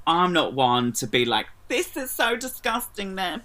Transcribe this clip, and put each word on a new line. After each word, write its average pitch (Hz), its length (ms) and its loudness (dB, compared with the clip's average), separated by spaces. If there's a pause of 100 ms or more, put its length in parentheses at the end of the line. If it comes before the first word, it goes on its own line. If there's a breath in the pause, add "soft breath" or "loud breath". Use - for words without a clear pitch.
I'm 175 260 4
not 139 220 2
one 123 400 2
to 123 120 -4
be 123 180 2
like, 110 220 0 (220)
"This 320 280 -2
is 269 140 -6
so 240 260 0
disgusting, 226 800 -6
they're 190 300 -4